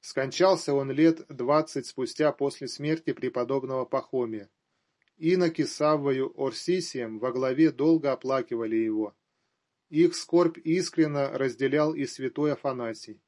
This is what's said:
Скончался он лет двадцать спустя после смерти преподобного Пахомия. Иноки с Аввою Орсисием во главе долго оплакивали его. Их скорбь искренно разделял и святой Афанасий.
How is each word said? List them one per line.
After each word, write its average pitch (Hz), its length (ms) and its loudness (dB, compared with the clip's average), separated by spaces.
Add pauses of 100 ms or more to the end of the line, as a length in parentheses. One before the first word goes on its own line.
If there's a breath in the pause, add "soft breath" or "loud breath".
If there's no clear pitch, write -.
Скончался 151 720 2
он 135 180 0
лет 160 380 4
двадцать 139 560 0
спустя 139 480 0
после 139 340 -4
смерти 151 460 -4
преподобного 131 720 -2
Пахомия. 117 640 -4 (680)
Иноки 170 460 2
с - 160 -6
Аввою 139 560 0
Орсисием 135 840 -4
во 127 120 -2
главе 131 400 2
долго 147 400 2
оплакивали 120 640 -2
его. 110 400 0 (760)
Их 170 260 4
скорбь 170 420 2
искренно 151 720 0
разделял 135 640 0
и 143 120 -4
святой 143 480 -2
Афанасий. 120 760 -6